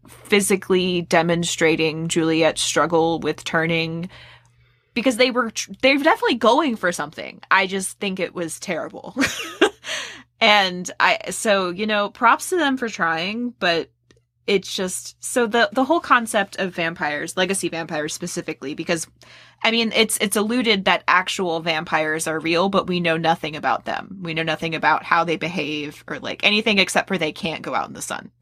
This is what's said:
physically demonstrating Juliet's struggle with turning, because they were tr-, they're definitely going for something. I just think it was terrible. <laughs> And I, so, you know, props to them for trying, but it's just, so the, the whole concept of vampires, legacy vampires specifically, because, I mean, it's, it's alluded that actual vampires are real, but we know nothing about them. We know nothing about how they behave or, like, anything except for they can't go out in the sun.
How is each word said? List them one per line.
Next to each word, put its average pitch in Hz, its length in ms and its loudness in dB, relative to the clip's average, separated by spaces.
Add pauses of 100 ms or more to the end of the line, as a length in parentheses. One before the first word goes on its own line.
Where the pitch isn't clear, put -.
physically 185 920 0
demonstrating 165 1040 2
Juliet's 160 540 2
struggle 165 580 2
with 156 240 -4
turning, 165 680 -2 (840)
because 233 220 2
they 254 140 4
were 233 200 0
tr-, - 200 -8 (100)
they're 277 180 6
definitely 359 380 2
going 240 400 4
for 180 160 0
something. - 480 -10 (100)
I 190 160 4
just 185 320 -6
think 190 220 -6
it 170 140 -4
was 165 260 -8
terrible. - 600 -8
<laughs> 269 40 2 (1160)
And 190 580 4
I, - 320 2
so, 196 400 0
you 185 160 -4
know, 208 240 0
props 247 380 2
to 370 80 -2
them 285 200 2
for 233 120 -4
trying, 190 640 -2 (100)
but 170 320 0 (560)
it's 196 260 0
just, - 480 -6
so 240 240 0
the, 233 260 2
the 262 120 2
whole 320 160 2
concept 226 580 0
of 185 160 -4
vampires, 165 640 -4
legacy 185 320 0
vampires 160 440 -6
specifically, 160 640 -8
because, 165 320 -4 (560)
I 226 80 4
mean, 226 240 2
it's, 220 260 2
it's 208 160 0
alluded 214 500 0
that 180 200 2
actual 175 540 0
vampires 160 680 -2
are 160 140 -2
real, 165 300 2
but 196 180 0
we 180 100 0
know 170 180 2
nothing 160 380 0
about 135 300 -2
them. - 360 -8
We 170 140 -6
know 160 80 0
nothing 160 320 -4
about 151 300 2
how 170 180 2
they 165 140 -2
behave 151 720 -6
or, 156 100 -8
like, - 260 -6
anything 208 340 2
except 185 280 2
for 190 120 -2
they 156 120 -2
can't - 320 -6
go 147 100 -8
out 98 140 -2
in - 80 -12
the - 80 -12
sun. - 280 -10 (120)